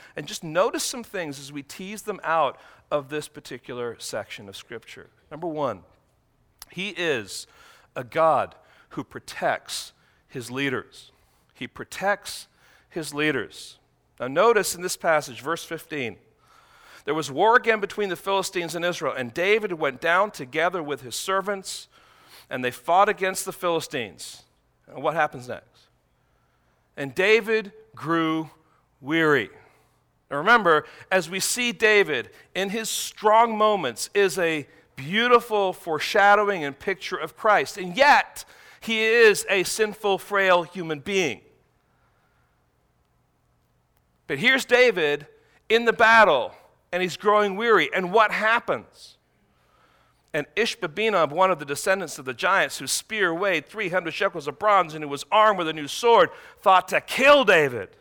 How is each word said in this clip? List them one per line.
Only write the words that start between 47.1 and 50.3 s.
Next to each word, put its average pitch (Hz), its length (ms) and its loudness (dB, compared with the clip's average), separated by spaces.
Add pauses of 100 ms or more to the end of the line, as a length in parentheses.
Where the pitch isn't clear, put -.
growing 208 380 2
weary. 208 380 2
And 180 180 -2
what 208 200 4
happens? 208 840 -4 (1160)